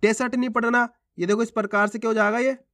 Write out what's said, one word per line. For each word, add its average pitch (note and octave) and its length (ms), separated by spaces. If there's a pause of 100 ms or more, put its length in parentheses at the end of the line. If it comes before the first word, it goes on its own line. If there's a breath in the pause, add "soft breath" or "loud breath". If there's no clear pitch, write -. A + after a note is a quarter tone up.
टेस्ट A3+ 340
नहीं B3 140
पढ़ना। A#3+ 380 (320)
ये E3+ 60
देखो G#3 180
इस A3 80
प्रकार G#3 360
से G#3 120
क्या A#3 100
हो A3+ 40
जाएगा G#3+ 260
ये? C4 180 (160)